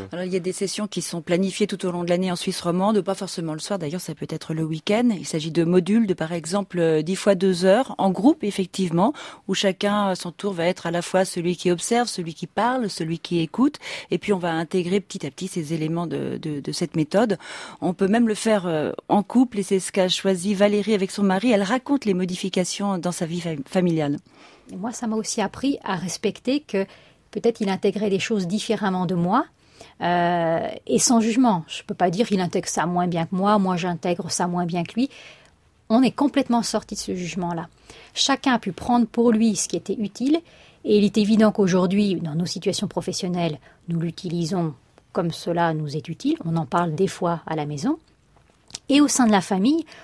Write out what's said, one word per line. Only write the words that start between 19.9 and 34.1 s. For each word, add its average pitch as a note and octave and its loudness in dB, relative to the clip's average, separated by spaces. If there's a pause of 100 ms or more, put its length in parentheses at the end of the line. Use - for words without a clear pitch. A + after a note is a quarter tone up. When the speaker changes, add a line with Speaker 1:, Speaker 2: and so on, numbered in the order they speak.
Speaker 1:
qu'a F#3 2
choisi F#3+ 0
Valérie G#3 2
avec F#3+ 0
son - -2
mari. F#3+ 4
Elle G3+ 4
raconte B3+ 0
les G#3 2
modifications F#3 -2
dans F3 -2
sa F3 -4
vie E3 -4
fam-, D#3+ -4
familiale. D#3+ 2 (540)
Speaker 2:
Et F#3+ -12
moi, A3 -8
ça - -8
m'a A3 -2
aussi A3 -4
appris C4 -2
à F#3+ -4
respecter G3+ -4
que G3 -2 (460)
peut-être A3+ 0
il G3+ 0
intégrait G3 0
les F#3+ 0
choses G3 -2
différemment F#3+ -2
de F3 -2
moi, F#3 2 (540)
euh, F3 2 (220)
et B3+ 2
sans A#3 4
jugement. A3 2
Je - -12
peux G3 -10
pas F3+ 2
dire G3+ 0
il G3 2
intègre F3 -2
ça - -2
moins F3+ 0
bien E3 -2
que F#3+ -6
moi, G3+ 4
moi F#3 2
j'intègre F3 -2